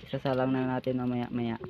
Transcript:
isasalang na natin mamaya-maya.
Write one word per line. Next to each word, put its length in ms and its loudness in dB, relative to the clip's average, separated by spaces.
isasalang 480 0
na 160 2
natin 320 0
mamaya-maya. 600 -2